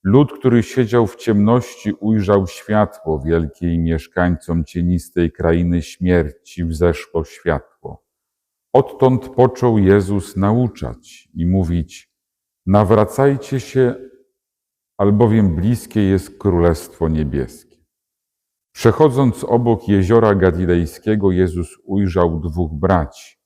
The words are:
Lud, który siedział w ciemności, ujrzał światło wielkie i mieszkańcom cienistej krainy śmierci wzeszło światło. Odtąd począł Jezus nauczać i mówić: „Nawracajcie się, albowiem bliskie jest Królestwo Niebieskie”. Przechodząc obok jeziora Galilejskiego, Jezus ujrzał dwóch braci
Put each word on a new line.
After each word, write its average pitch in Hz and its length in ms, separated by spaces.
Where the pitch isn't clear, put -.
Lud, 127 280
który 120 300
siedział 120 440
w - 100
ciemności, 107 760
ujrzał 101 540
światło 92 760
wielkie 82 540
i 85 40
mieszkańcom 82 840
cienistej 87 680
krainy 85 500
śmierci 87 840
wzeszło 82 600
światło. - 800
Odtąd 127 560
począł 120 500
Jezus 98 580
nauczać 101 960
i 85 120
mówić: 87 680
„Nawracajcie 110 960
się, 127 340
albowiem 104 580
bliskie 110 460
jest 95 360
Królestwo 85 680
Niebieskie”. 71 680
Przechodząc 131 720
obok 117 440
jeziora 104 460
Galilejskiego, 90 960
Jezus 87 540
ujrzał 90 560
dwóch 80 320
braci 82 720